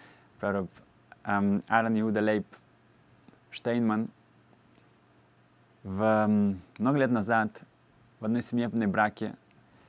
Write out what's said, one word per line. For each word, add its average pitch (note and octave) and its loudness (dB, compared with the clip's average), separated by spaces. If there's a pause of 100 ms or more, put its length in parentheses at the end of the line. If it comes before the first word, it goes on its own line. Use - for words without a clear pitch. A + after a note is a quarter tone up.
(380)
про G2+ -2
раб, F#2+ -4 (540)
эм, G2+ 0
Аарон A2+ 2
Иуда G#2+ 0
Лейб G#2+ 0 (1040)
Штейнман. A2+ 0 (1700)
В, G2 -6
эм, G#2+ 2 (160)
много C3+ 0
лет C3 2
назад A2 0 (560)
в A2 -10
одной A#2 -2
семье A#2+ -4
браке G#2+ -2 (540)